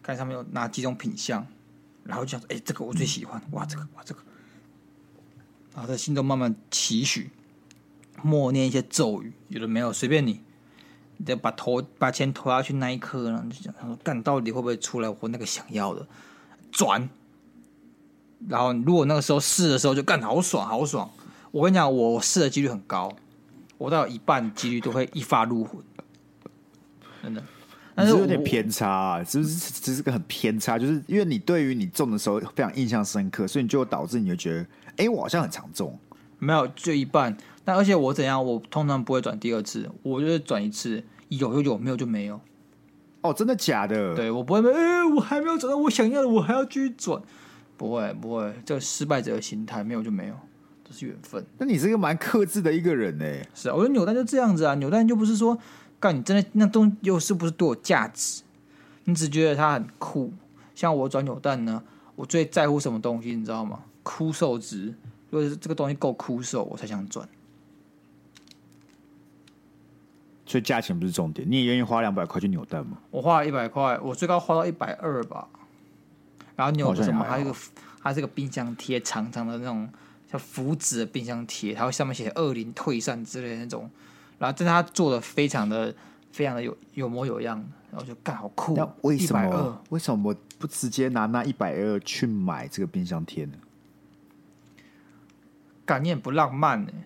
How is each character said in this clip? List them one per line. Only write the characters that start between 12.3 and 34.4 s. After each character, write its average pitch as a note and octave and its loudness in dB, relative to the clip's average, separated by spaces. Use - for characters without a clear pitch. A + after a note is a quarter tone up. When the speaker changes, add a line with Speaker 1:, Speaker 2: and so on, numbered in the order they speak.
Speaker 1:
投 C3+ -4
下 C3 4
去 C#3 -4
那 C3 -2
一 B2+ -6
刻， A#2 -6
然 A2+ -4
后 A#2 -8
就 B2 -10
想 - -14
说 A#2+ -10
：“干， B2 -2
到 C#3 2
底 A2+ -2
会 B2+ -4
不 A#2+ -4
会 A#2+ 0
出 - -6
来 A2 -2
我 A2 -6
那 A#2+ -6
个 A2 -8
想 - -6
要 G2 -2
的？” - -10
转。 B2 0
然 A#2+ 0
后 B2 2
如 C3 4
果 D3+ 6
那 D3+ 4
个 D3 2
时 - 2
候 C#3+ 6
试 E3+ 4
的 C3 4
时 C#3+ 4
候 C3+ 6
就 C#3 2
：“干， C#3 4
好 A#2+ 2
爽， A2 0
好 A#2 0
爽。” C3+ -4
我 D3+ 2
跟 F#3+ 8
你 - 8
讲， D#3 6
我 A#2 4
试 - 2
的 C#3 4
几 C#3+ 0
率 C#3 2
很 A2+ -4
高， F#2+ -4
我 C3+ -4
大 D#3 4
概 A#2+ 2
有 A#2+ -8
一 A2+ -10
半 A2+ 2
几 - -4
率 A#2+ 0
都 A2+ -2
会 C3 0
一 C#3+ -6
发 A#2 4
入 A2+ -2
魂， - -12
真 A2+ -10
的。 - -8
但 G3 6
是 A3 10
我 F#3+ 10
Speaker 2:
你 G3 6
是 F3+ 4
有 D#3+ 4
点 D3 2
偏 A2+ 2
差 G#2+ 0
啊， F#2+ 2
是 C#3+ -2
不 D#3 2
是？ D#3+ -4
这 C3 -2
是 C#3 -4
个 C3+ 0
很 G#2 -2
偏 A2 0
差， A#2 0
就 B2 2
是 D3 2
因 F#3 0
为 G#3 4
你 C#3 2
对 E3 2
于 C3 2
你 G#2 0
中 A#2+ 0
的 G#2 0
时 G#2 -2
候 G2+ 2
非 C#3+ 0
常 A#2 -2
印 C3 0
象 G#2+ 2
深 G2 -2
刻， F#2+ -2
所 C#3+ -2
以 C3+ 2
你 A#2 0
就 C3+ 4
导 G#2+ -2
致 A2+ -2
你 G2 0
会 F2 0
觉 E2 -4